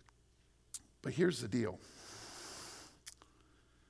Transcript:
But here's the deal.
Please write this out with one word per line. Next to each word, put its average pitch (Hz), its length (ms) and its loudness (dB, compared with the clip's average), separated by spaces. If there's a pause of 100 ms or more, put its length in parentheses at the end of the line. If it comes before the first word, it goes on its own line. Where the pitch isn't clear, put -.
(1040)
But 135 100 0
here's 165 280 6
the 113 60 0
deal. 107 320 4 (2000)